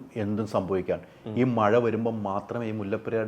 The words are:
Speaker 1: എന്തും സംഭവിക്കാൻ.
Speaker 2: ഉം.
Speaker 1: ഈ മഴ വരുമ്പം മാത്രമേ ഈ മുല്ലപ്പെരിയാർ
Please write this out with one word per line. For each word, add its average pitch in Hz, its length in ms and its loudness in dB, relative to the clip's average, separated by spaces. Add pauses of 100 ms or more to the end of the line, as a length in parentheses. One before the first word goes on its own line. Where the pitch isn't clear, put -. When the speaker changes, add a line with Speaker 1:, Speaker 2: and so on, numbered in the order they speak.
(220)
Speaker 1:
എന്തും 104 320 0
സംഭവിക്കാൻ. 92 480 0 (240)
Speaker 2:
ഉം. 107 140 -8
Speaker 1:
ഈ 123 40 4 (140)
മഴ 104 140 6 (140)
വരുമ്പം 113 300 0 (120)
മാത്രമേ 101 420 -4
ഈ - 80 -4
മുല്ലപ്പെരിയാർ 110 500 -2